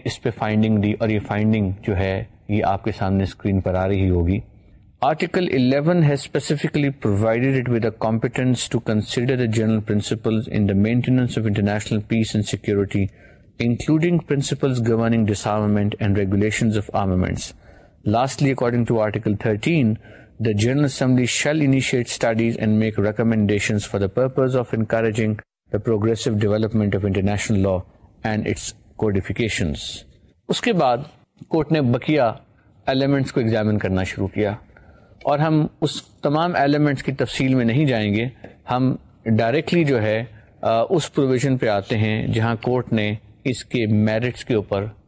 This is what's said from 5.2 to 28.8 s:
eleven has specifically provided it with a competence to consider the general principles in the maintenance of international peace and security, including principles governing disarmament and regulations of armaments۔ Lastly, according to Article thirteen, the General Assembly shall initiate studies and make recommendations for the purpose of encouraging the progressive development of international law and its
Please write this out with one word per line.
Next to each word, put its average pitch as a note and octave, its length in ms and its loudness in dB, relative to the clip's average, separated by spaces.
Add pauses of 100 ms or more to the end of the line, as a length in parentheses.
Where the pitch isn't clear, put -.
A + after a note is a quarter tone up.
eleven C#3+ 360 2
has D3 200 4
specifically D3 760 -2 (160)
provided A2+ 460 2
it B2 180 0
with A#2 140 0
a A2 260 -2
competence B2+ 440 0
to - 380 -2
consider A#2+ 440 0
the B2 100 0
general A2 340 0 (120)
principles A2 480 -2 (120)
in G#2 140 2
the G2 160 2
maintenance B2 560 2
of A2 100 -2
international G#2 520 0 (120)
peace A2 280 0
and G2+ 40 0 (100)
security, G2+ 520 0 (600)
including D#3 520 0 (140)
principles C3 600 0
governing A2+ 340 2
disarmament G#2 800 0
and G2+ 160 2
regulations G#2 520 0
of G2+ 320 -2
armaments۔ F#2 460 -2 (560)
Lastly, C3+ 460 2
according A#2+ 300 0
to A2+ 240 2
Article G#2+ 280 -2 (100)
thirteen, A#2+ 420 2 (600)
the G#2 160 0
General C3+ 200 2
Assembly B2+ 400 2
shall D3 460 0
initiate B2+ 480 0
studies A2+ 440 0
and G#2+ 200 2
make G#2+ 260 0
recommendations G#2+ 720 0 (120)
for G2 80 0
the G2+ 240 0
purpose C3 300 0
of A#2 280 -2
encouraging A2 520 0 (420)
the A2 160 -2
progressive A2 480 0
development G#2 560 0
of G2 120 0
international G2 520 0
law F#2+ 180 2 (480)
and G#2+ 120 -2
its - 420 -4 (240)